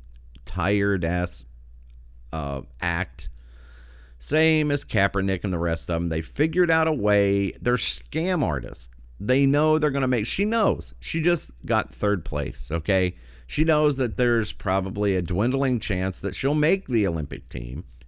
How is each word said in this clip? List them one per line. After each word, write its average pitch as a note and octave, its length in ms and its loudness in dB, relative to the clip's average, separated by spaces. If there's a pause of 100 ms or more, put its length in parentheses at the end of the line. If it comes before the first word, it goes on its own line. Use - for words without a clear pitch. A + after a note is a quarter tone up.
(460)
tired-ass, F#2 1000 0 (880)
uh, C#2+ 300 -6 (180)
act. F2 480 -4 (880)
Same D#3 520 2
as C#3+ 140 -2
Kaepernick G2 600 0
and G2 80 0
the F2 60 0
rest E2 320 0
of E2+ 100 0
them. E2+ 80 -2
They D#2+ 140 -2
figured D#3+ 480 0
out D#3+ 160 2
a D#3+ 60 0
way. G2+ 680 2
They're A#2+ 140 2
scam D#3+ 680 -2
artists. C2 480 -4 (280)
They C3 280 2
know D#3 320 4
they're D#3 120 0
gonna C3+ 180 0
make, A#2+ 180 0
she - 180 -2
knows. G#3 560 0
She - 200 -4
just E3 320 0 (140)
got A2+ 260 0
third G2+ 320 0
place, - 460 -4
okay? F2+ 460 0 (300)
She - 180 2
knows D3+ 340 2
that A#2 180 -2
there's A#2+ 360 2
probably G2 640 0
a F2+ 60 0
dwindling B2 580 0
chance F#2 400 -2
that G2 140 -4
she'll C#3 200 -2
make D#3+ 320 0
the A2+ 200 2
Olympic D#2+ 420 -4
team. B1+ 360 -8 (240)